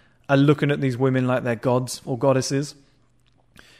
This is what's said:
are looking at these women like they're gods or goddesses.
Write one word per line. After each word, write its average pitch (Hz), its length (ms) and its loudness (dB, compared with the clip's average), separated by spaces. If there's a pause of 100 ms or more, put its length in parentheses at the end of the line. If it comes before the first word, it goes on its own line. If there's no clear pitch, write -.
(280)
are 143 80 4
looking 143 340 4
at 147 120 -2
these 127 160 -2
women 131 280 0
like 127 180 -2
they're 117 120 -2
gods 127 480 -2
or 131 140 -6
goddesses. 139 560 -2 (1040)